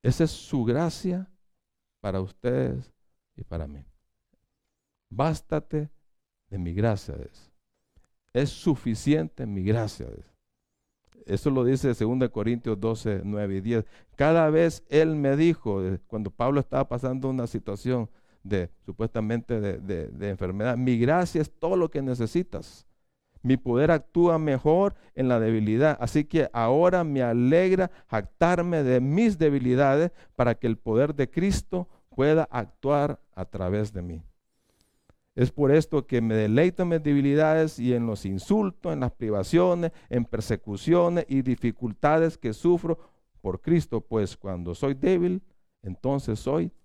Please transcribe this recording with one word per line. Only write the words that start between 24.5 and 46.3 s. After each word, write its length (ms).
en 120
la 140
debilidad. 580
Así 260
que 280
ahora 520
me 180
alegra 680
jactarme 760
de 180
mis 380
debilidades 760
para 200
que 100
el 100
poder 380
de 160
Cristo 580
pueda 400
actuar 680
a 120
través 480
de 80
mí. 200
Es 180
por 180
esto 360
que 140
me 140
deleito 480
en 80
mis 120
debilidades 760
y 160
en 120
los 200
insultos, 680
en 80
las 120
privaciones, 800
en 160
persecuciones 1000
y 140
dificultades 960
que 160
sufro 460
por 220
Cristo, 400
pues 340
cuando 380
soy 180
débil, 500
entonces 560